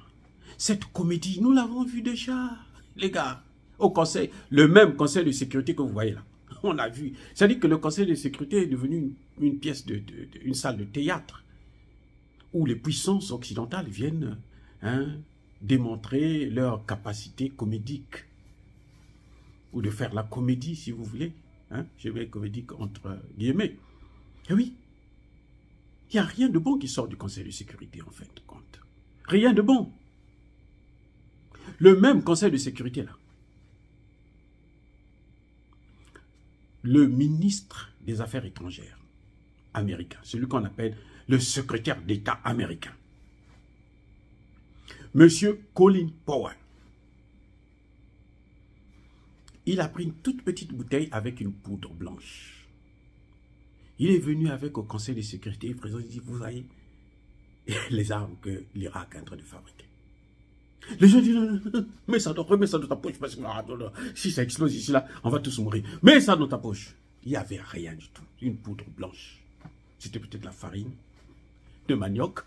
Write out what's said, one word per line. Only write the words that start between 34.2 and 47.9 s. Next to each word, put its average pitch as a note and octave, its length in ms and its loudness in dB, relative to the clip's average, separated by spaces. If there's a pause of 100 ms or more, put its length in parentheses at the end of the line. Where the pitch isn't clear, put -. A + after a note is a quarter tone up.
Le C3 260 6
ministre D#3 840 -2 (100)
des A2 180 -8
Affaires A#2 240 -8
étrangères - 540 -16 (800)
américain, G2 480 -6
celui A#2+ 240 -6
qu'on B2 180 -2
appelle A2 320 -6 (300)
le B2+ 120 4
secrétaire B2+ 640 -4
d'État G2+ 420 -4
américain, G#2 500 -6 (2250)
Monsieur E3+ 500 8 (120)
Colin F#3 340 6 (160)
Powell, C#3 320 -4 (3000)